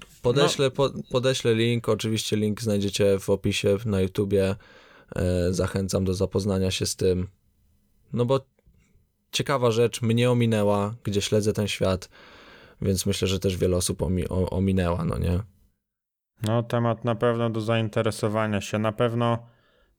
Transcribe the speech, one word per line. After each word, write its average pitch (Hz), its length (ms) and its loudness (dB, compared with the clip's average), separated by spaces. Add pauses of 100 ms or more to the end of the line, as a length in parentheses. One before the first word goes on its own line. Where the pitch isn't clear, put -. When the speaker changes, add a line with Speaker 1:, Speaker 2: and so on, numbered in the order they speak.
(220)
Speaker 1:
podeślę, 139 420 2
Speaker 2:
no. 131 60 2
Speaker 1:
po-, 135 200 0 (200)
podeślę 127 440 0
link, 117 340 0
oczywiście 110 480 -2
link 107 260 0
znajdziecie 101 560 2
w - 120 -4
opisie 101 460 0 (100)
na 98 140 0
YouTubie. 98 560 0 (600)
E, 90 360 0
zachęcam 95 520 -2
do 92 100 0
zapoznania 95 560 0
się 98 160 -4
z - 100 -4
tym. 92 320 0 (840)
No 120 120 0
bo 135 160 0 (920)
ciekawa 123 380 0
rzecz 113 320 0
mnie 120 280 2
ominęła, 107 640 2 (100)
gdzie 101 180 0
śledzę 107 300 2
ten 104 160 -2
świat, 95 400 -2 (760)
więc 95 240 0
myślę, 101 220 0
że 95 120 0
też 95 160 0
wiele 90 200 2
osób 90 260 -2
omi-, 90 260 -2
o-, 92 220 -2
ominęła, 90 540 0
no 76 140 -2
nie? 87 220 0 (1000)
Speaker 2:
No, 113 200 0
temat 117 420 -2
na 120 100 0
pewno 117 360 0
do 113 100 -4
zainteresowania 110 1000 0
się. - 180 -4
Na 110 140 0
pewno 117 540 0 (520)